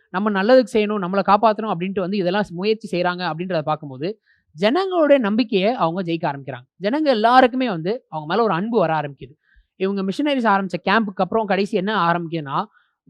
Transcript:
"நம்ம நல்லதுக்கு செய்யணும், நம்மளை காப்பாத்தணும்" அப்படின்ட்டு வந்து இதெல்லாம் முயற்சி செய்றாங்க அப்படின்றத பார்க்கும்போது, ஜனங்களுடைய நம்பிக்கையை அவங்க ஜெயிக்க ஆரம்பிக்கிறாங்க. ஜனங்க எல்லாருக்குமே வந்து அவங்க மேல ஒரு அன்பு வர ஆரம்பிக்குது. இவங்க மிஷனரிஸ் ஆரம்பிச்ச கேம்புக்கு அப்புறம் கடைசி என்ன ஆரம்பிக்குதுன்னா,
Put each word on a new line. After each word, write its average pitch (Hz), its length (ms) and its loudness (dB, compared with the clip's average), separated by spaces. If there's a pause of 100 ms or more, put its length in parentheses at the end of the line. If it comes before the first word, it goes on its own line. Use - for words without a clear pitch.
"நம்ம 196 340 0
நல்லதுக்கு 254 300 6
செய்யணும், 214 280 0
நம்மளை 185 260 -2
காப்பாத்தணும்" 214 480 4
அப்படின்ட்டு 190 240 -4
வந்து 190 180 -2
இதெல்லாம் 190 320 0
முயற்சி 196 480 -4
செய்றாங்க 175 360 -2
அப்படின்றத 175 280 -4
பார்க்கும்போது, 151 600 -6 (300)
ஜனங்களுடைய 294 720 2
நம்பிக்கையை 214 520 0
அவங்க 170 380 -2
ஜெயிக்க 165 140 -2
ஆரம்பிக்கிறாங்க. 139 580 -8
ஜனங்க 277 200 -2
எல்லாருக்குமே 254 680 2
வந்து 180 400 -6
அவங்க 156 240 -8
மேல 226 120 2
ஒரு 196 80 0
அன்பு 220 260 -2
வர 160 140 2
ஆரம்பிக்குது. 143 440 -6 (380)
இவங்க 196 280 -2
மிஷனரிஸ் 226 540 0
ஆரம்பிச்ச 185 320 -4
கேம்புக்கு 208 260 2
அப்புறம் 214 300 -2
கடைசி 196 320 0
என்ன 185 340 0
ஆரம்பிக்குதுன்னா, 165 540 -4 (440)